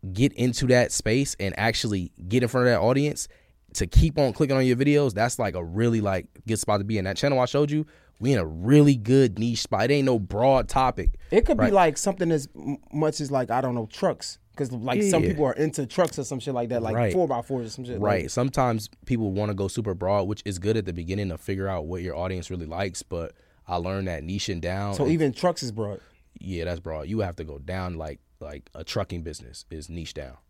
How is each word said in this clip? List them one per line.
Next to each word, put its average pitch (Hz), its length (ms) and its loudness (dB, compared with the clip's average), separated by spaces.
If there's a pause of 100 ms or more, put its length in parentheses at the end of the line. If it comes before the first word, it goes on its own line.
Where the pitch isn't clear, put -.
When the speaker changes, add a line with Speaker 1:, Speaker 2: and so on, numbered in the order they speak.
(120)
Speaker 1:
get 120 220 2
into 123 340 0
that 123 240 6
space 127 480 0
and 98 180 -4
actually 104 540 -2 (160)
get 117 140 2
in 120 80 0
front 127 180 2
of 120 60 6
that 101 80 4
audience 139 460 0 (480)
to 101 120 -2
keep 156 300 6
on 135 160 4
clicking 135 240 0
on 131 80 4
your 127 100 4
videos, 139 380 2
that's, 113 260 0
like, 107 160 -2
a 90 80 -4
really, 110 380 2
like, 95 240 -2 (220)
good 110 120 0
spot 104 200 0
to 98 40 -2
be 107 140 -2
in. 92 80 -2
That 95 100 -4
channel 139 240 2
I 127 60 4
showed 143 260 2
you, 151 140 0 (340)
we 131 140 2
in 117 60 4
a 85 60 0
really 131 500 6
good 117 440 4
niche 117 220 0
spot. 104 240 0
It 131 80 2
ain't 143 120 2
no 127 140 2
broad 117 480 2
topic, 127 500 2 (140)
Speaker 2:
It 214 140 4
could 294 120 4
Speaker 1:
right? 254 100 4
Speaker 2:
be, 220 40 4
like, 175 260 6
something 185 340 0
as 143 240 0
m-, 139 220 -6 (140)
much 156 300 0
as, 135 100 -4
like, 127 180 0
I 120 120 0
don't 127 140 -2
know, 113 100 -4
trucks. - 540 -4 (180)
'Cause, 131 160 -4
like, 123 300 0
some 180 200 4
Speaker 1:
Yeah. 180 60 2
Speaker 2:
people 151 160 2
are 127 80 2
into 151 320 -2
trucks 165 340 0
or 135 60 -6
some 135 140 -8
shit 135 140 -6
like 120 160 -2
that, 117 140 -2
like 110 120 -2
Speaker 1:
Right. 113 180 2
Speaker 2:
four 180 140 2
by 123 140 -2
fours 120 260 -6
or - 20 -10
some 123 160 -12
shit. 147 160 -8
Speaker 1:
Right. 101 220 2
Speaker 2:
Like 65 80 -6
Speaker 1:
Sometimes 123 580 0 (160)
people 110 260 0
wanna 104 220 -2
go 98 160 -2
super 104 240 -4
broad, 98 340 0
which 104 180 -6
is 98 140 -6
good 104 160 0
at 107 100 -2
the 90 80 -6
beginning 92 360 -4
to 80 80 -6
figure 95 320 -6
out 87 160 -4
what 87 160 -6
your 87 160 -6
audience 90 340 -6
really 87 140 -6
likes. 87 360 -6
But 85 300 -8 (340)
I 90 120 -4
learned 95 320 -4
that 78 140 -6
niching 92 360 -4
down 98 360 -4
Speaker 2:
So 131 100 0
Speaker 1:
is 143 80 2
Speaker 2:
even 160 180 2
trucks 175 320 -2
is 120 80 -6
broad? 104 300 -8 (380)
Speaker 1:
Yeah, 87 260 -6
that's 85 160 -6
broad. 80 260 -8
You 107 140 -4
have 87 160 -4
to 80 80 -10
go 71 140 -12
down, 90 380 -6
like, 78 220 -10 (220)
like, 73 340 -16
a 82 80 -12
trucking 90 400 -6
business 73 480 -14
is 78 180 -14
niche 82 260 -10
down. 65 200 -12 (140)